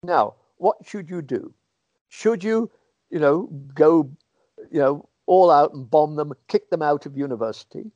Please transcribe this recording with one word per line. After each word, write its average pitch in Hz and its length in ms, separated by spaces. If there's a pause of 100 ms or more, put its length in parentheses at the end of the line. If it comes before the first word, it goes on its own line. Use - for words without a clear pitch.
Now, 147 320 (220)
what 190 280
should 190 240
you 175 140
do? - 300 (560)
Should 214 340
you, 220 280 (400)
you 180 80
know, 151 240 (320)
go, 156 360 (600)
you 147 100
know, 143 280 (180)
all 180 240
out 147 240
and 131 160
bomb 151 260
them, 147 160 (160)
kick - 220
them 165 120
out 147 220
of 143 120
university? 127 800